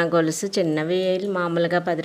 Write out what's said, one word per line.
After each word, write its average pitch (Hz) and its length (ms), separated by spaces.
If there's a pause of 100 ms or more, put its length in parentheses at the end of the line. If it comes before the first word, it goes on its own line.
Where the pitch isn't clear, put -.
(160)
గొలుసు 160 300 (100)
చిన్నవి 165 440 (380)
మామూలుగా 170 420 (100)
పది 160 160